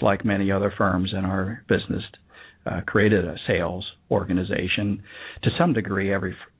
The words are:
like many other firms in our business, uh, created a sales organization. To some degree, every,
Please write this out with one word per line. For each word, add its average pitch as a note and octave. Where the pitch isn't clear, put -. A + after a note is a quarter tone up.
like G2
many G2
other G2
firms F#2
in F#2+
our F#2+
business, -
uh, F2+
created G#2
a E2
sales F2+
organization. G2
To -
some E3+
degree, G2
every, F#2+